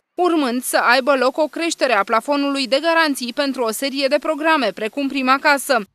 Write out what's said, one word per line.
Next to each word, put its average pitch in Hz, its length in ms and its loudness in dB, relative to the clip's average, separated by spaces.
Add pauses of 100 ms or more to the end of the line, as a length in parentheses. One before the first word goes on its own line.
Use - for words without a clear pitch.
(220)
urmând 285 420 0
să - 140 -2
aibă 247 380 4
loc 262 220 0
o 302 100 2
creștere 311 460 -2
a 202 100 2
plafonului 277 640 -2
de 269 140 0
garanții 311 520 0
pentru 269 300 -2
o 220 80 -2
serie 277 360 -2
de 285 120 2
programe, 311 560 0
precum 285 320 -6
Prima 262 340 0
Casă. 277 400 2 (140)